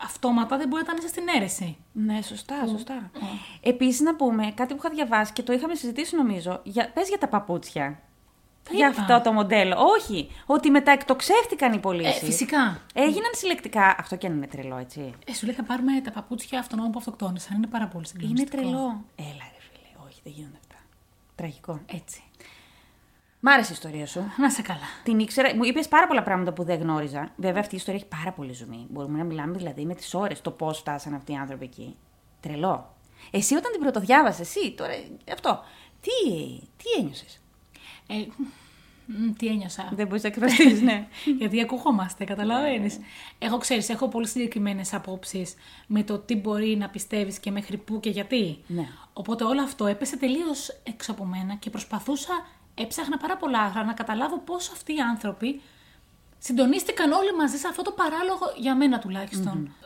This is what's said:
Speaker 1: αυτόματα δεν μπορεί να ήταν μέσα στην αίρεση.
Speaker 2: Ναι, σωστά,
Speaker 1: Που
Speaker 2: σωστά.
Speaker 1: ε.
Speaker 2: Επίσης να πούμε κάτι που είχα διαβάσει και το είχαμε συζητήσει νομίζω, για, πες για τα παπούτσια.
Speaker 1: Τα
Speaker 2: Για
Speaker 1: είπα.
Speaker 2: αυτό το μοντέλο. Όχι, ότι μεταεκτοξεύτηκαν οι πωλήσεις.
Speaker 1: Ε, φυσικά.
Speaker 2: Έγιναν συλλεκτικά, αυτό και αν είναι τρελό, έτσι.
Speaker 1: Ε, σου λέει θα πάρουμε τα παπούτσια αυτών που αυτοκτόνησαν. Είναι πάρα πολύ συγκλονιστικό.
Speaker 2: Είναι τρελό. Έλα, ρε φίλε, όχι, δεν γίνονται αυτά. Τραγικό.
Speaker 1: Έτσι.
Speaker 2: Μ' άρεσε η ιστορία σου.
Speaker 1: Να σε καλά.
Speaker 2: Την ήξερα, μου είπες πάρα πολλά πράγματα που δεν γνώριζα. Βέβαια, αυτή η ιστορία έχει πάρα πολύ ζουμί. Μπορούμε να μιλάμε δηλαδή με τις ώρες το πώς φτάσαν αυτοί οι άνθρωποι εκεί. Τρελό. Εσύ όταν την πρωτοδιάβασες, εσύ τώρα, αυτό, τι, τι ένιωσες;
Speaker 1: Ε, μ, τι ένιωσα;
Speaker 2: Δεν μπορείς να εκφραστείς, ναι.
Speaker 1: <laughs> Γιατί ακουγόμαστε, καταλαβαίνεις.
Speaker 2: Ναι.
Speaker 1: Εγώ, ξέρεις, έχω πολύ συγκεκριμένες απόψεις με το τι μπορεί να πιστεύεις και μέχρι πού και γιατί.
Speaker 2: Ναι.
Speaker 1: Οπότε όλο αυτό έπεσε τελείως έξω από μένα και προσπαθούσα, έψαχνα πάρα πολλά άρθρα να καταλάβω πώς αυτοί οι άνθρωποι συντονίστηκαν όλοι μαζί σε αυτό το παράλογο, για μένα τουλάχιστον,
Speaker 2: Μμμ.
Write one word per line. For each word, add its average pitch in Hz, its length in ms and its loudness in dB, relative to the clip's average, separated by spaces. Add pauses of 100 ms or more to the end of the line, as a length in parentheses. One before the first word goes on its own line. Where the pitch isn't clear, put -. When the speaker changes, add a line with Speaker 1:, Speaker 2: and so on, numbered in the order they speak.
Speaker 1:
αυτόματα 240 540 2
δεν 294 100 -2
μπορεί 320 160 0
να 330 80 -4
ήταν 330 40 -2
μέσα 330 120 -4
στην 349 160 -6 (120)
αίρεση. 180 420 -2 (140)
Speaker 2:
Ναι, 214 300 0
σωστά, 208 420 -10
Speaker 1:
Που 226 60 0
Speaker 2:
σωστά. 220 420 -8 (520)
Speaker 1:
ε. 233 60 4
Speaker 2:
Επίσης 254 300 4
να 311 160 4
πούμε 226 400 2
κάτι 254 180 -2
που 277 100 -6
είχα 339 120 -2
διαβάσει 226 380 2
και 247 100 -4
το 247 100 0
είχαμε 320 220 0
συζητήσει 277 400 -4
νομίζω, 185 480 0
για, 202 300 -2
πες 381 140 0
για 392 100 0
τα 285 100 0
παπούτσια. 170 720 -2 (640)
Speaker 1:
Τα 339 120 -6
Speaker 2:
Για 285 140 8
Speaker 1:
είπα. 220 120 0
Speaker 2:
αυτό 240 280 8
το 220 40 6
μοντέλο. 202 460 4
Όχι, 269 500 4 (160)
ότι 294 260 4
μεταεκτοξεύτηκαν 277 1000 6
οι 202 60 0
πωλήσεις. 180 420 0
Speaker 1:
Ε, 156 40 -4
φυσικά. 233 560 2 (120)
Speaker 2:
Έγιναν 311 380 2
συλλεκτικά, 220 680 4
αυτό - 160 -8
και 185 120 -6
αν 170 80 -2
είναι 143 120 -4
τρελό, 135 300 -10
έτσι. 127 360 -10 (120)
Speaker 1:
Ε, 254 80 -8
σου - 120 -6
λέει 247 100 -4
θα 262 80 -6
πάρουμε 262 380 0
τα 269 100 -8
παπούτσια 233 480 -8
αυτών 233 200 -6
που 226 180 -2
αυτοκτόνησαν. 202 600 -6
Είναι 220 100 0
πάρα 220 200 -4
πολύ 170 200 -12
συγκλονιστικό. 247 500 -2
Speaker 2:
Είναι 254 120 -2
τρελό. 247 360 -4 (100)
Έλα, 147 380 -14
ρε - 60 -20
φίλε, - 480 -20
όχι, 139 160 -20
δεν 151 120 -16
γίνονται 151 240 -16
αυτά. - 160 -20 (600)
Τραγικό. 160 500 -10
Speaker 1:
Έτσι. - 380 -14 (1160)
Speaker 2:
Μ' 240 80 0
άρεσε 247 240 6
η - 20 -8
ιστορία 151 340 -8
σου. 180 160 -6 (140)
Speaker 1:
Να 269 120 6
σε 254 120 0
καλά. 170 180 -6 (240)
Speaker 2:
Την 226 160 4
ήξερα, 254 360 2
μου 226 80 2
είπες 262 240 2
πάρα 330 200 6
πολλά 262 160 4
πράγματα 180 300 0
που 175 100 -4
δεν 165 160 0
γνώριζα. 151 560 -2
Βέβαια, 185 260 0
αυτή 208 140 -6
η - 20 -6
ιστορία 196 220 -6
έχει - 100 -14 (100)
πάρα 165 120 -6
πολύ 131 220 -10
ζουμί. 117 360 -14
Μπορούμε 143 280 -6
να 160 60 -2
μιλάμε 165 340 -4
δηλαδή 147 280 -6
με 170 100 -4
τις - 180 -12
ώρες 180 280 -2
το 160 100 -6
πώς 156 280 -4
φτάσαν 147 340 -6
αυτοί 139 180 -8
οι 143 40 -4
άνθρωποι 135 300 -8
εκεί. 117 300 -16 (440)
Τρελό. 151 560 -4 (360)
Εσύ 208 240 2
όταν 466 160 0
την 381 100 -2
πρωτοδιάβασες, 226 680 4
εσύ 392 240 -4
τώρα, - 220 -8 (400)
αυτό, - 300 0 (380)
τι, - 80 -6 (680)
τι - 80 -18 (140)
ένιωσες; - 420 -6 (680)
Speaker 1:
Ε, 214 180 -6 (800)
μ, 220 320 -2
τι 226 100 -2
ένιωσα; 196 460 -4
Speaker 2:
Δεν 202 140 -2
μπορείς 208 160 -2
να 214 60 -2
εκφραστείς, 233 520 6
ναι. 214 260 2 (120)
Speaker 1:
<laughs> 269 200 0
Γιατί 220 220 2
ακουγόμαστε, 233 600 0
καταλαβαίνεις. 208 760 -2
Speaker 2:
Ναι. - 60 -16 (360)
Speaker 1:
Εγώ, 226 180 0
ξέρεις, 233 320 0
έχω 233 180 -2
πολύ 226 200 -2
συγκεκριμένες 202 680 -2
απόψεις 190 600 -6 (340)
με 214 160 2
το 208 160 -2
τι 233 160 -2
μπορεί 214 400 0
να 202 140 -2
πιστεύεις 208 500 -4
και 202 120 -6
μέχρι 202 260 -4
πού 214 220 -6
και 220 100 -2
γιατί. 196 580 0
Speaker 2:
Ναι. 170 200 -2 (260)
Speaker 1:
Οπότε 226 300 -4
όλο 269 180 2
αυτό 262 240 -2
έπεσε 208 320 -2
τελείως 277 680 -2
έξω - 280 -8
από 196 140 -8
μένα 185 300 -4
και 202 140 -10
προσπαθούσα, 269 640 -4 (420)
έψαχνα 277 420 -4
πάρα 349 200 -4
πολλά 269 220 0
άρθρα 208 240 0
να 226 100 -2
καταλάβω 247 460 -4
πώς 359 320 -6
αυτοί - 240 -8
οι 302 40 0
άνθρωποι 226 640 -2 (800)
συντονίστηκαν 285 720 4
όλοι 392 240 4
μαζί 294 220 2
σε 359 100 -4
αυτό 349 140 -4
το 403 100 -4
παράλογο, 359 540 0 (120)
για 262 180 2
μένα 262 240 6
τουλάχιστον, 190 580 -4
Speaker 2:
Μμμ. 147 80 -4 (200)